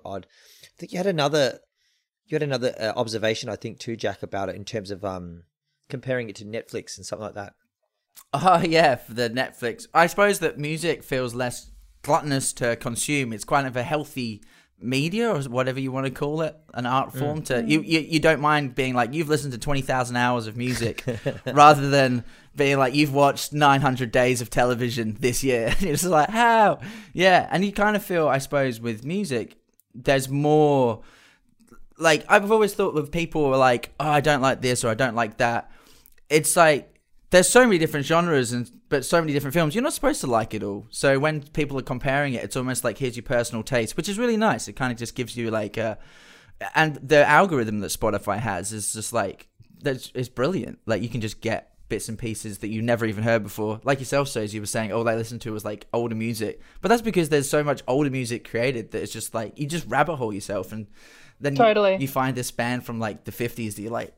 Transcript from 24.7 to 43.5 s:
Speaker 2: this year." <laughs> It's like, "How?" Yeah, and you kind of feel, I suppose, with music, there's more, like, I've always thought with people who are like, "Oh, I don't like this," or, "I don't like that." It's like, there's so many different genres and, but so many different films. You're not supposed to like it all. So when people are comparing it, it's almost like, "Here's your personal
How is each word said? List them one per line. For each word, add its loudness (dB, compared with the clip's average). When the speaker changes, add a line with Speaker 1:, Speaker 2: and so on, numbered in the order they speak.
Speaker 2:
this 0
year." 2
<laughs> 4
It's 0
like, 4
"How?" 4
Yeah, 4
and 0
you -2
kind 0
of -2
feel, 0
I 2
suppose, -2
with -8
music, -4
there's 0
more, 4
like, 4
I've 4
always 4
thought 0
with -2
people -2
who 2
are 4
like, 4
"Oh, -2
I 4
don't 2
like 2
this," 0
or, 2
"I 0
don't 0
like -2
that." 0
It's 2
like, 6
there's 8
so 8
many 4
different 0
genres 2
and, -4
but 0
so 4
many -2
different -2
films. 2
You're 0
not -2
supposed 0
to -4
like 0
it -6
all. -8
So 2
when 0
people -4
are -6
comparing -2
it, -4
it's -8
almost -4
like, -2
"Here's -4
your -12
personal -2